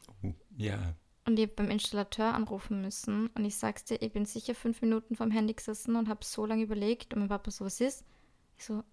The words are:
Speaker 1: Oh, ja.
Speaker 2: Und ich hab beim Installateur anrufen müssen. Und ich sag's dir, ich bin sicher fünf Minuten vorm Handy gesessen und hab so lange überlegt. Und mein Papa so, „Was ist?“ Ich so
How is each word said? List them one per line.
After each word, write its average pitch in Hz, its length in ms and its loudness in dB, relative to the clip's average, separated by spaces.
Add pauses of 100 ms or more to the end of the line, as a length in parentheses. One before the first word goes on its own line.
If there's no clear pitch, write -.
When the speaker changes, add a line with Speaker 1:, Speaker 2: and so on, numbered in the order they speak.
(240)
Speaker 1:
Oh, 95 80 -2 (260)
ja. 101 360 0 (320)
Speaker 2:
Und 226 140 6
ich 214 80 4
hab 214 80 -12
beim 202 140 2
Installateur 214 640 0
anrufen 214 480 -2
müssen. 208 480 0
Und - 140 -2
ich 208 140 -2
sag's - 260 -2
dir, - 180 -4
ich 220 120 -2
bin 208 120 0
sicher 233 300 -4
fünf - 260 -2
Minuten 226 340 2
vorm 226 160 0
Handy 220 220 4
gesessen 220 420 -2
und 226 120 2
hab 214 160 -4
so - 220 -2
lange 220 180 2
überlegt. 214 500 0
Und 214 60 0
mein 202 100 2
Papa 202 220 -2
so, - 140 -6
„Was 190 160 -4
ist?“ 269 240 0 (520)
Ich - 80 -16
so 214 280 -4